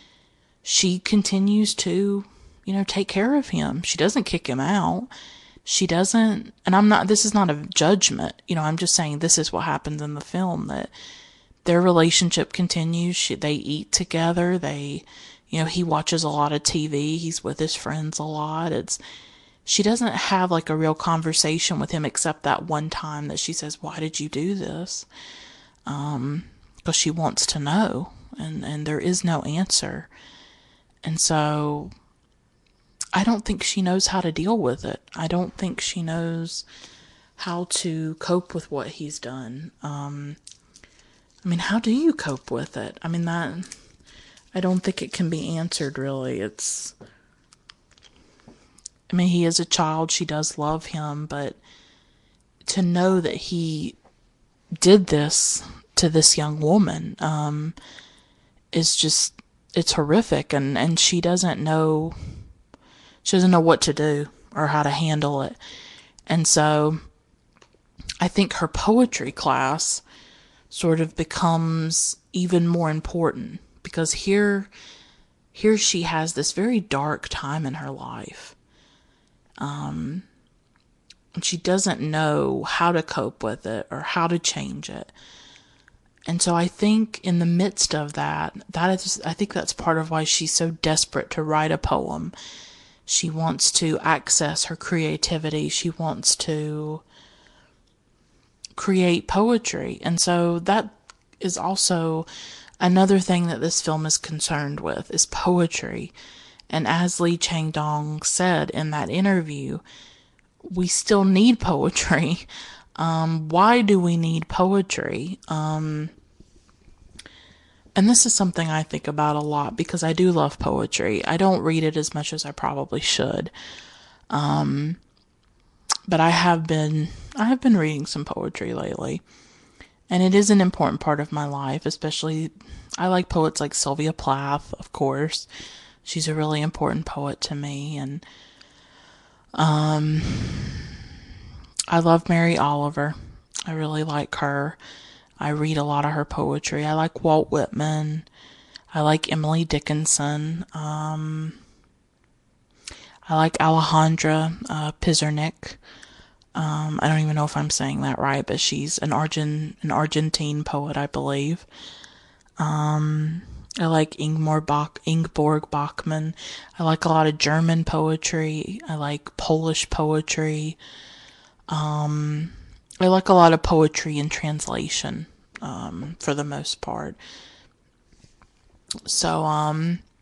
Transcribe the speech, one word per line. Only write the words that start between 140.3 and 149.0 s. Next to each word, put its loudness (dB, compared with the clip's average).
I 2
love 4
Mary 4
Oliver. 0
I -8
really -4
like -4
her. -2
I -2
read 0
a 2
lot 0
of -2
her -2
poetry. -4
I 0
like -2
Walt 4
Whitman. -2
I 0